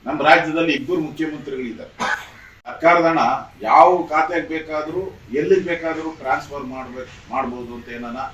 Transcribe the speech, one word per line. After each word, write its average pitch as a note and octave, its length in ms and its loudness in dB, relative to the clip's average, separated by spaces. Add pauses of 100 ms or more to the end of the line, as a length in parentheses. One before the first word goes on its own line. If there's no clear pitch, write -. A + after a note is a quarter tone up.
ನಮ್ಮ C#3 160 -4
ರಾಜ್ಯದಲ್ಲಿ D#3+ 520 4
ಇಬ್ಬರು D3 280 -2
ಮುಖ್ಯಮಂತ್ರಿಗಳಿದ್ದಾರೆ. C#3+ 880 -6 (800)
ಸರ್ಕಾರದ E3 380 4
ಹಣ D#3+ 140 2 (420)
ಯಾವ C3 480 6
ಖಾತೆಗೆ D#3+ 380 0
ಬೇಕಾದ್ರೂ, D#3 720 -6 (140)
ಎಲ್ಲಿಗೆ F3 280 4
ಬೇಕಾದ್ರೂ D#3+ 500 -4
ಟ್ರಾನ್ಸ್‌ಫರ್ C#3 520 -4
ಮಾಡ್ಬೇಕು, B2+ 720 -12
ಮಾಡ್ಬೋದು B2 400 -6
ಅಂತ A#2 160 -14
ಏನಾನ A#2+ 280 -10 (160)